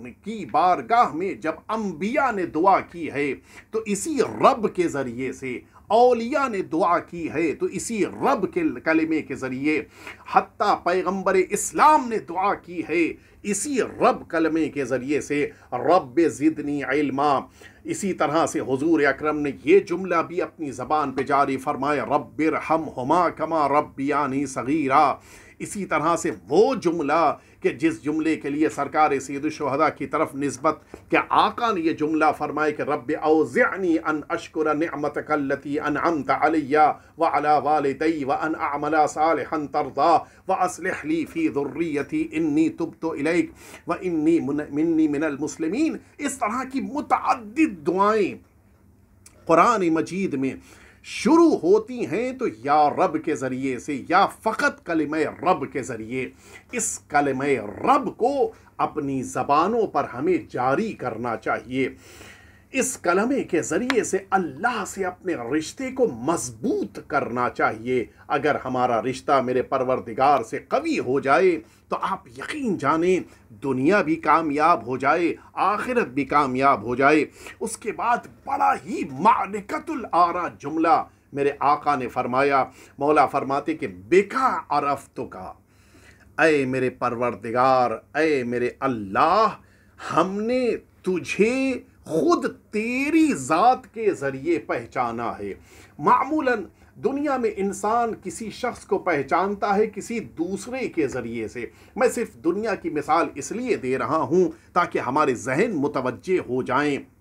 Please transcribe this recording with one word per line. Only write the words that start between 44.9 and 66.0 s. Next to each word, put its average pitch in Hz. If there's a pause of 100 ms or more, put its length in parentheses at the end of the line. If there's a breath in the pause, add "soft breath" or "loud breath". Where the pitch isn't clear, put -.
मिनल 143
मुस्लिमीन।" 180 (200 soft breath)
इस 277
तरह 240
की 262
मुतअद्दिद 240
दुआएं 180 (1120)
कुरान 190
मजीद 160
में 131 (500 loud breath)
शुरू 311
होती 220
हैं 254
तो 226
या 143 (120)
रब 160
के 151
ज़रिए 131
से 147 (180)
या 196
फ़कत 220 (100)
कलिमे 156
रब 143
के 135
ज़रिए। 117 (420 loud breath)
इस - (140)
कलिमे 143
रब 123
को 254 (260 loud breath)
अपनी 143
ज़बानों 151
पर 139
हमें 151
जारी 143
करना 117
चाहिए। 120 (800 loud breath)
इस 262
कलमे 220
के 156
ज़रिए 208
से 190
अल्लाह 190
से 190
अपने 180 (160)
रिश्ते 156
को 175